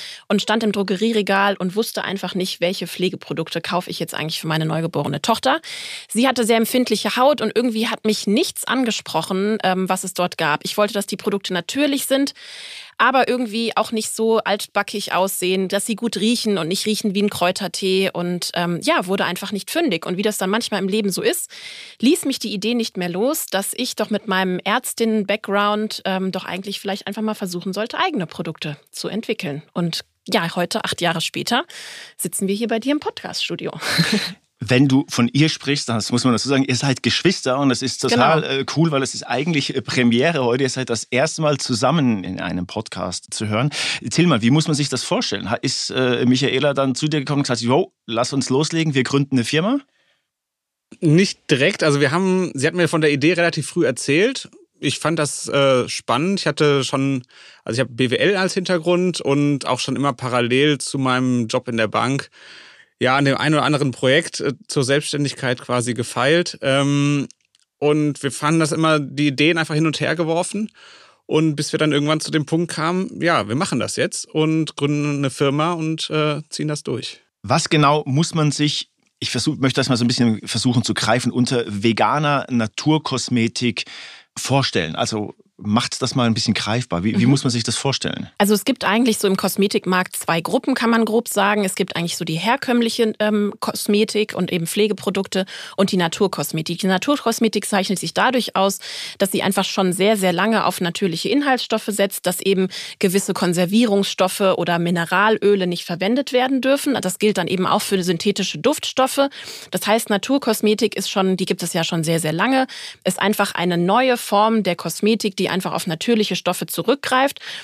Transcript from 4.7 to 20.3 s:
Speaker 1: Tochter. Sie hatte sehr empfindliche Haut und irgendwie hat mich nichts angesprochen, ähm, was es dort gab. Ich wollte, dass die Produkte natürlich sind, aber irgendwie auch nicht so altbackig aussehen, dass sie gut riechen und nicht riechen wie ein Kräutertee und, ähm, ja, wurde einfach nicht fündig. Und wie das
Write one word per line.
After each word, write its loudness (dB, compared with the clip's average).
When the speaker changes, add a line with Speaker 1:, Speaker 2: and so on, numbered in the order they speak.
Speaker 1:
Tochter. 0
Sie 2
hatte 0
sehr 4
empfindliche 0
Haut 4
und -2
irgendwie 0
hat -6
mich 0
nichts 0
angesprochen, -2
ähm, 0
was -2
es -8
dort -2
gab. 0
Ich -6
wollte, 2
dass -4
die -6
Produkte -4
natürlich -2
sind, 2
aber 4
irgendwie -2
auch 0
nicht -4
so 2
altbackig -2
aussehen, 0
dass -2
sie -2
gut -4
riechen 0
und -4
nicht -4
riechen -2
wie 0
ein 2
Kräutertee 0
und, -4
ähm, -2
ja, 0
wurde 0
einfach -6
nicht -6
fündig. 0
Und -4
wie -2
das 0